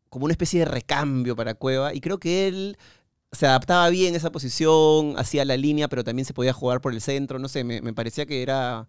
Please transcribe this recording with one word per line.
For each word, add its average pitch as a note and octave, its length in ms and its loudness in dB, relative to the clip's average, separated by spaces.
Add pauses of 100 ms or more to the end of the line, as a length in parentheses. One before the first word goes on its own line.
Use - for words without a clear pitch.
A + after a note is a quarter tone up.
como B2+ 160 -6
una D#3+ 80 2
especie E3+ 280 0
de E3 40 4
recambio C3 720 -2
para A2+ 160 -4
Cueva. C3+ 400 -2
Y F3+ 80 -6
creo F3+ 180 -4
que F3+ 300 0
él F#3+ 300 -6 (540)
se - 160 0
adaptaba E3+ 420 4
bien F3 240 2
a - 40 -2
esa D#3+ 120 -4
posición, D#3 880 4
hacía C#3 260 0
la C3+ 120 0
línea, D3 320 0
pero B2 160 -4
también B2 200 -4
se C3 80 -10
podía B2+ 200 0
jugar B2+ 280 -2
por C3 120 -4
el A2+ 80 -6
centro. C#3 400 -4
No C3+ 80 -8
sé, C3 160 -6
me, A#2 180 -6
me A#2 100 -6
parecía A#2 340 -6
que C3+ 160 -4
era B2 460 -4